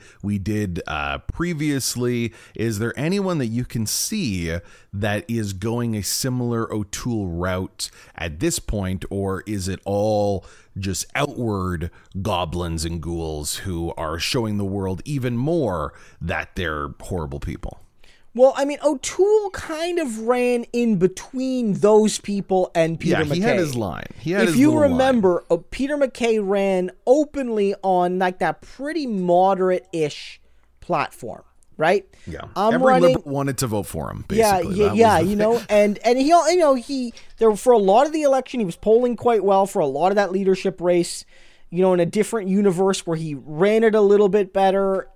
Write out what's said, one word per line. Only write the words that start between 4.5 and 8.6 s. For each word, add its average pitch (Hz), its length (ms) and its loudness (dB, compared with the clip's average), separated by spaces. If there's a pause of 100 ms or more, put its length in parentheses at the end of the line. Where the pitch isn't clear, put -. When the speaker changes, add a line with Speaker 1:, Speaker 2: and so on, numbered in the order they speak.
Speaker 1:
that 104 340 -4
is 110 280 -4
going 113 420 -4
a 104 60 -4
similar 120 680 -4
O'Toole 107 580 -6
route 92 600 -6 (240)
at 82 260 -10
this 165 180 -2
point, 95 500 -6